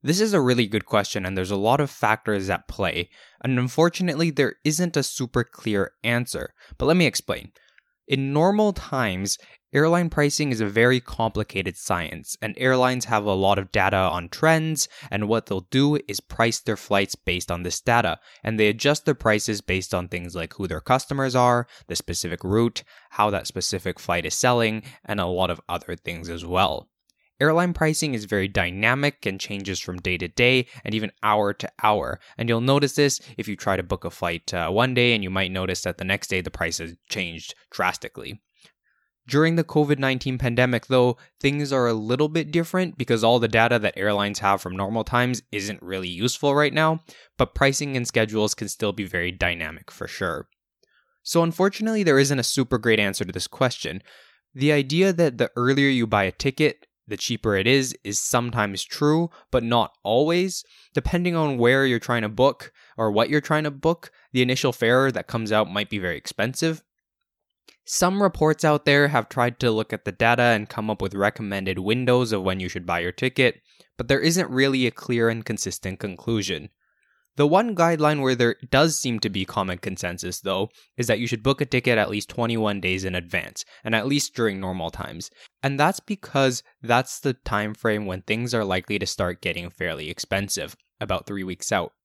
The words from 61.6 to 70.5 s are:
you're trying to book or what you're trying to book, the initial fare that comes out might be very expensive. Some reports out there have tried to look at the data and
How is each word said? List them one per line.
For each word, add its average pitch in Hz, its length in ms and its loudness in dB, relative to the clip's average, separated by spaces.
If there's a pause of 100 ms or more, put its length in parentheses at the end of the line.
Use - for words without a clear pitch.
you're 120 140 2
trying 120 240 -2
to 107 40 -2
book 127 460 0 (240)
or 110 160 0
what 113 160 2
you're 147 100 2
trying 156 240 -2
to 151 80 -4
book, 160 400 -2 (220)
the 127 80 2
initial 123 320 2
fare 127 360 4
that 104 160 -4
comes 110 280 -4
out 107 180 2
might 101 180 -4
be 104 100 -6
very 87 180 -4
expensive. 156 640 -4 (1000)
Some 190 360 0
reports 160 440 2
out 151 180 4
there 143 240 6
have 135 220 0
tried 123 320 0
to 120 100 2
look 110 220 -2
at 110 100 -8
the 104 80 -6
data 120 320 2
and 113 240 2